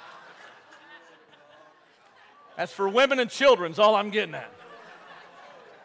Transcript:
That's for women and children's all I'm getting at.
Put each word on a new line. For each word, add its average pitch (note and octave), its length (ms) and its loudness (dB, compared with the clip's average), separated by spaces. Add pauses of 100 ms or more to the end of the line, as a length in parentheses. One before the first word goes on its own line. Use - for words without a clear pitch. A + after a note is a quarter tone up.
(2500)
That's F3 160 -8
for G3 160 -4
women C4 320 2
and A#3+ 100 -4
children's F#3+ 500 2
all G#3+ 160 4
I'm G#3 160 -4
getting F#3+ 220 -6
at. A#2+ 160 -14 (1400)